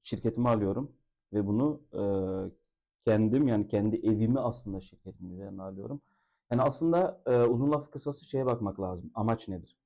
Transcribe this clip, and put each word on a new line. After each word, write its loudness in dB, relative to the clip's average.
Şirketimi -2
alıyorum 0
ve 0
bunu, 0
e, -4
kendim, 4
yani 2
kendi 0
evimi 2
aslında -6
şirketimin -16
üzerine -12
alıyorum. -10
Yani 2
aslında, 2
e, 4
uzun 4
lafı -2
kısası -8
şeye -2
bakmak -2
lazım. -6
Amaç -2
nedir? -12